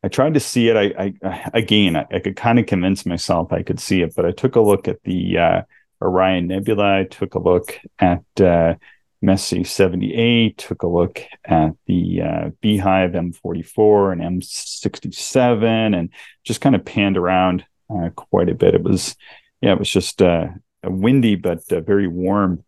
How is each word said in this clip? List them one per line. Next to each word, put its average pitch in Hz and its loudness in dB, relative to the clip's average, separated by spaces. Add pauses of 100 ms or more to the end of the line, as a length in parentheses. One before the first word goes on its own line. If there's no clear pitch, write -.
I 101 -2
tried 147 2
to 143 2
see 117 0
it. 113 4
I, 101 0 (100)
I, 95 -8
again, 104 2
I, 71 -4
I 95 -2
could 98 -6
kinda 117 2
convince 95 -2
myself 85 -2
I 87 -2
could - -6
see 92 0
it, 80 -2
but 90 0
I 87 0
took - -2
a - 4
look 104 2
at 98 -8
the, 92 -2
uh, 85 2 (400)
Orion 92 0
Nebula. 98 0
I 95 0
took - -8
a - -2
look 90 0 (200)
at, 87 0 (160)
uh, 85 4 (480)
Messier 95 0
seventy-eight, 104 0
took - -10
a 90 -2
look 87 0 (220)
at 78 2 (140)
the, 90 -2
uh, 82 -4 (100)
Beehive 95 0
M 87 -4
forty-four 98 2
and 87 -6
M 90 -4
sixty-seven, 113 -2
and 87 -4 (340)
just - -6
kinda 127 2
panned 98 -2
around, 92 0 (260)
uh, 85 -4
quite - -2
a - -4
bit. 92 4
It 87 2
was, 95 -2 (460)
yeah, 104 2
it 92 2
was 101 -4
just, - 0
uh, 85 4 (360)
a 95 -6
windy 110 2
but, 85 -4 (120)
uh, 90 0
very 98 0
warm 92 0